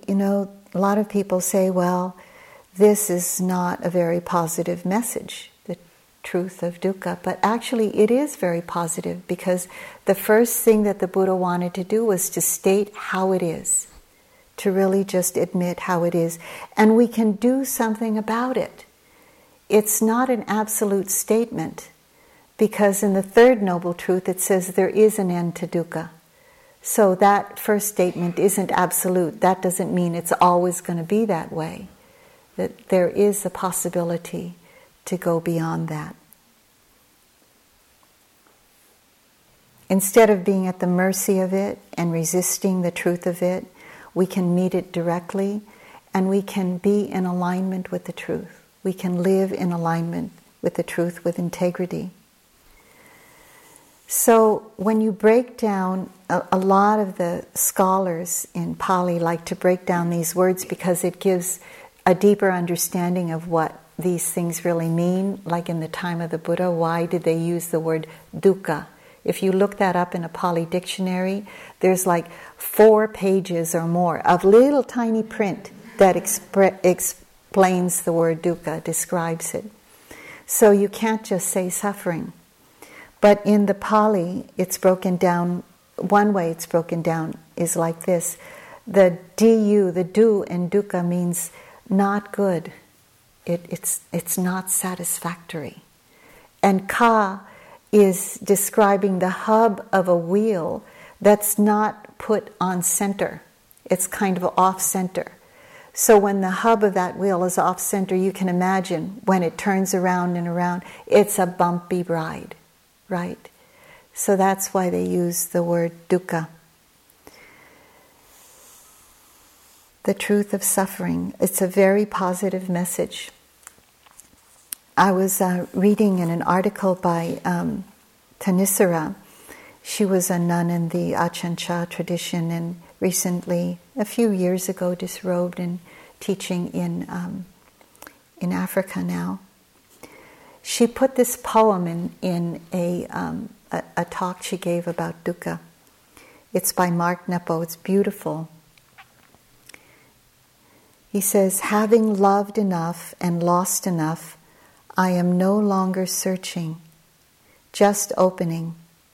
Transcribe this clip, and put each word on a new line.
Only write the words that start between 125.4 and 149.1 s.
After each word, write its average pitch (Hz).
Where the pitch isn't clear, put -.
uh, 180
reading 202
in 170
an 170
article 190
by, 170
um, 175
Thanissaro. 185
She -
was 185
a 175
nun 170
in 170
the 170
Ajahn 170
Chah 175
tradition 170
and 170
recently, 175
a 214
few 226
years 185
ago, 180
disrobed 180
and 175
teaching 185
in, 175
um, 180
in 175
Africa 185
now. 175
She -
put 262
this 240
poem 208
in, 170
in 170
a, 175
um, -
a, 170
a 175
talk -
she -
gave 175
about 170
dukkha. 170
It's -
by 180
Mark 170
Nepo. 175
It's 165
beautiful. 190